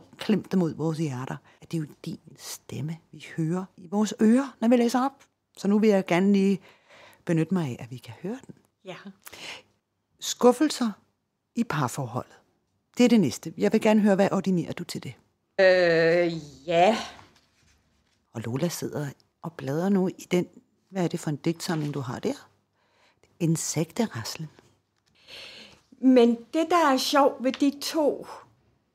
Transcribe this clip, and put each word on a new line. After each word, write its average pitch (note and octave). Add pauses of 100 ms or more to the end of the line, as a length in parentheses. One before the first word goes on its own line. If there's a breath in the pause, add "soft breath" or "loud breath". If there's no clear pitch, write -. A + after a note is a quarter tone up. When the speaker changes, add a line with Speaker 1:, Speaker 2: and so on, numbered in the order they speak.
(180)
Speaker 1:
klemt -
dem F#3+
ud D#3+
vores D#3
hjerter, C#3 (260 soft breath)
at -
det E3
er D#3+
jo D3 (180)
din E3 (180)
stemme, - (140)
vi D3+ (120)
hører E3+ (120)
i F3+
vores G#3
ører, B3
når A3
vi B3
læser A#3+
op. C#4 (460)
Så -
nu G3+
vil A3
jeg F#3+
gerne F#3
lige G3 (640 soft breath)
benytte D#3+
mig F3
af, B2
at A#2
vi B2+
kan A#2 (100)
høre G#3 (100)
den. - (300)
Speaker 2:
Ja. F#3 (1200 loud breath)
Speaker 1:
Skuffelser B3 (640)
i A#3
parforholdet. C3 (640)
Det A#3+
er B3
det A#3
næste. D#3+
Jeg G3+
vil G#3+
gerne G#3+
høre, G3+
hvad G3
ordinerer F#3
du -
til -
det? B2 (460)
Speaker 2:
Øh, F3 (340)
ja. F3 (1400 loud breath)
Speaker 1:
Og A2+
Lola C3
sidder C#3+ (340)
og E3
bladrer D3
nu F#3+
i -
den, F3+ (420)
hvad F#3+
er E3
det E3
for -
en D3+
digtsamling, D#3
du D3
har B2+
der? - (1040)
Insekteraslen. D#3+ (1400 loud breath)
Speaker 2:
Men A#3+ (180)
det, D#4+
der E4
er C4
sjovt C#4
ved C4
de C#4
to - (680)